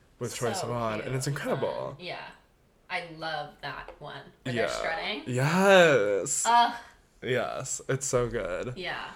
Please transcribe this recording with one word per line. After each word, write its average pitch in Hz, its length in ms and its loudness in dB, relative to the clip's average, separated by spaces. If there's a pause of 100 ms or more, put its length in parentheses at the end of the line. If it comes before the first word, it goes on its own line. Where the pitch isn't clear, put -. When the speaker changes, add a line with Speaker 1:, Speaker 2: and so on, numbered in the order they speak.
(200)
Speaker 1:
with 120 160 -6
Troye 113 200 -2
Speaker 2:
So 117 120 -4
Speaker 1:
Sivan, 113 380 -4
and 127 100 -4
it's 131 100 -2
Speaker 2:
cute. 143 120 -2
Speaker 1:
incredible. 110 640 -4
Speaker 2:
Yeah. 175 180 -10 (720)
I 180 140 -4 (140)
love 156 320 -6 (120)
that - 380 -10
one. 143 160 -14 (280)
Where 127 120 -6
they're 113 100 2
Speaker 1:
Yeah. 71 60 -2
Speaker 2:
strutting. 58 560 -4
Speaker 1:
Yes. 139 1200 6
Speaker 2:
Ugh. 240 260 6 (480)
Speaker 1:
Yes. 120 680 -4
It's 135 200 -2
so 123 200 2
good. 101 480 -4
Speaker 2:
Yeah. 175 300 -8 (100)